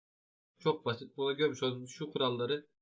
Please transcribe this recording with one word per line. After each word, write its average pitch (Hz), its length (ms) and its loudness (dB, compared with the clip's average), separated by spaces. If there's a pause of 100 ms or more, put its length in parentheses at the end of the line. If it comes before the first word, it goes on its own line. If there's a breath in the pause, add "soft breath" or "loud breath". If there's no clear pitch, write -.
(580)
çok 156 260 0
basit. 123 320 -4
Burada 139 160 2
görmüş 139 300 2
olduğunuz 127 280 -2
şu 151 200 -8
kuralları 127 560 0 (160)